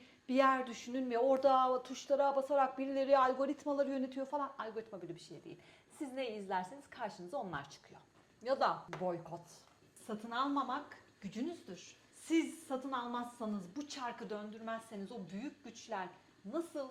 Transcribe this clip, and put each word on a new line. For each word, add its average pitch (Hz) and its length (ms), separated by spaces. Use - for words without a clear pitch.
bir 254 60
yer 262 320
düşünün 247 440
ve 226 80
orada 262 640
tuşlara 277 540
basarak 269 420
birileri 269 400
algoritmaları 277 720
yönetiyor 269 360
falan. 277 320
Algoritma 214 440
böyle 165 120
bir 165 60
şey - 240
değil. - 160
Siz 269 140
neyi 262 180
izlerseniz 202 600
karşınıza 196 480
onlar 165 320
çıkıyor. - 300
Ya 214 180
da 170 220
boykot. 175 500
Satın 226 360
almamak 269 680
gücünüzdür. 208 800
Siz 302 520
satın 269 260
almazsanız, 240 840
bu 285 120
çarkı 240 420
döndürmezseniz 214 800
o 190 200
büyük 247 320
güçler 202 440
nasıl 277 460